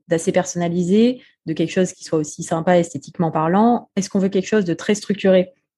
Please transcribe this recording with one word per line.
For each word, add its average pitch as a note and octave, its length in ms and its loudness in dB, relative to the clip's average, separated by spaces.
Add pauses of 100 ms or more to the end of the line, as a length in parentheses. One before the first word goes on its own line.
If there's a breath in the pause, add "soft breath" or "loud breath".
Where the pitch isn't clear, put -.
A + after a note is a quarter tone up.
d'assez E3 240 0
personnalisé, F3+ 880 0 (240 loud breath)
de D#3+ 80 -4
quelque E3 180 -2
chose F#3 220 0
qui - 120 -20
soit - 140 -2
aussi D#3 240 -6
sympa E3+ 360 2
esthétiquement E3+ 520 -4
parlant ? F#3 640 2
Est-ce F#3+ 120 -4
qu'on G3+ 120 -2
veut F#3+ 100 0
quelque F#3+ 160 -2
chose G#3+ 180 0
de E3+ 100 -2
très G#3 200 -2
structuré ? F#3 560 2 (280)